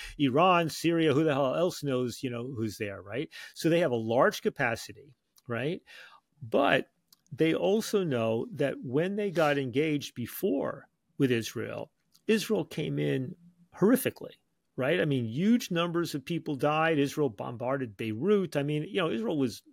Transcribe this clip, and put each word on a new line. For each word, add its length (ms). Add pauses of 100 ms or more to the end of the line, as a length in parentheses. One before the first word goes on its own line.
(180)
Iran, 500
Syria, 460
who 100
the 80
hell 220
else 280
knows, 400
you 60
know, 260
who's 220
there, 240
right? 300 (240)
So 160
they 100
have 120
a 40
large 460
capacity, 720 (320)
right? 340 (600)
But 460 (440)
they 220
also 500
know 420 (100)
that 260
when 340
they 140
got 260
engaged 580
before 720 (280)
with 140
Israel, 600 (340)
Israel 380
came 340
in 380 (420)
horrifically, 560 (420)
right? 240
I 40
mean, 220
huge 440
numbers 440
of 100
people 320
died. 420
Israel 300
bombarded 680
Beirut. 580
I 60
mean, 260
you 80
know, 140
Israel 260
was 260 (100)